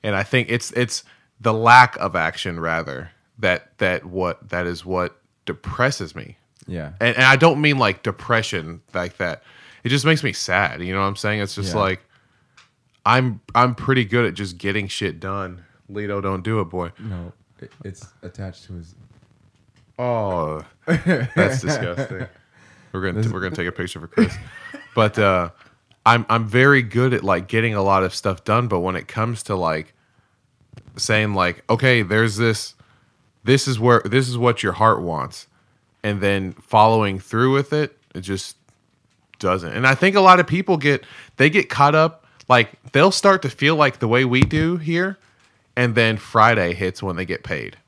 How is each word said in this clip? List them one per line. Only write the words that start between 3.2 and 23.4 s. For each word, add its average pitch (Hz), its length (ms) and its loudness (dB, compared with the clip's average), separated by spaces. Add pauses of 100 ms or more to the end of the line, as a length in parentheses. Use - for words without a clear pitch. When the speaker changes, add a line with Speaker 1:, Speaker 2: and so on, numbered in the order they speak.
Speaker 1:
that, 90 400 -2
that 90 260 -2
what, 90 440 -6
that 87 180 -6
is 87 180 -10
what 90 340 -6 (280)
depresses 98 680 -4
me. - 220 -18 (300)
Speaker 2:
Yeah. 80 240 -10 (100)
Speaker 1:
And, 117 140 2
and 131 100 4
I 135 120 8
don't 156 220 4
mean, 147 200 2
like, 104 240 0
depression 95 800 -4 (100)
like 90 240 -8
that. 87 240 -6 (420)
It - 60 -4
just 139 160 0
makes 160 180 2
me 127 80 -2
sad. 90 520 -2
You 92 100 -6
know 98 80 -2
what 98 60 0
I'm 98 80 -4
saying? 107 260 -4
It's 98 140 -8
just 95 180 -6
Speaker 2:
Yeah. 107 80 -2
Speaker 1:
like, 92 240 -4 (1000)
I'm, 123 380 0 (140)
I'm 123 180 4
pretty 131 320 -2
good 117 200 0
at 90 100 -4
just 90 240 -10
getting 98 280 -4
shit 85 320 -8
done. 92 460 -10 (260)
Lito, 101 300 -8
don't 95 220 -4
do 110 160 -2
it, 92 60 -4
boy. 87 340 -8
Speaker 2:
No, 90 340 -12 (260)
it, - 120 -20 (120)
it's 98 220 -16 (160)
attached 92 440 -14
to 95 80 -16
his 87 200 -16 (1040)
Speaker 1:
Oh, 92 640 -4 (240)
that's 135 760 -2
Speaker 2:
<laughs> - 0 -
Speaker 1:
disgusting. 92 680 -6 (640)
We're 95 100 -6
gonna, 92 200 -4
Speaker 2:
This 110 100 0
Speaker 1:
we're 95 80 -8
gonna 90 160 -6